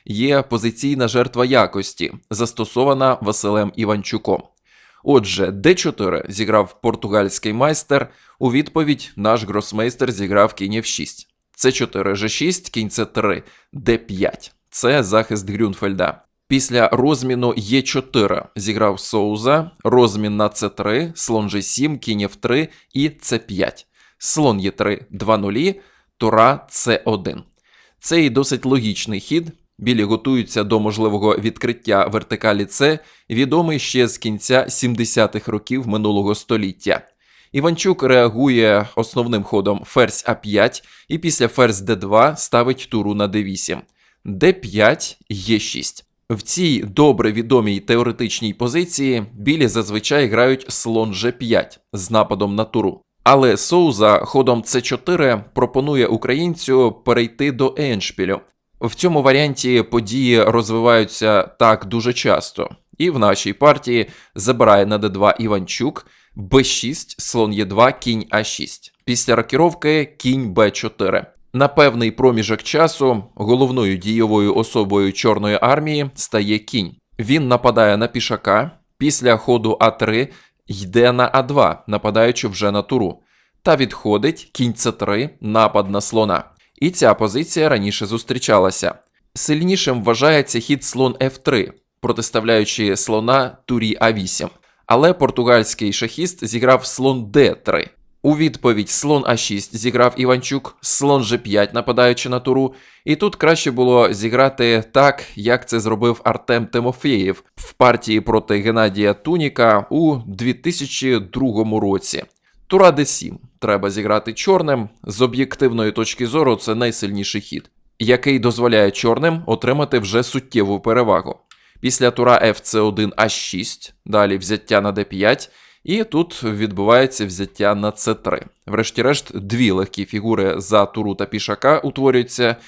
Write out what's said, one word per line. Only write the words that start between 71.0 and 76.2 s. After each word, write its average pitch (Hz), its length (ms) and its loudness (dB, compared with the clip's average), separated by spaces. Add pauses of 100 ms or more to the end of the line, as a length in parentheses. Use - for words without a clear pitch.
На 139 140 2
певний 117 440 2
проміжок 113 520 0
часу 139 600 0 (120)
головною 123 640 0
дійовою 107 580 2
особою 101 580 0
Чорної 104 480 0
армії 147 540 0
стає 107 440 -2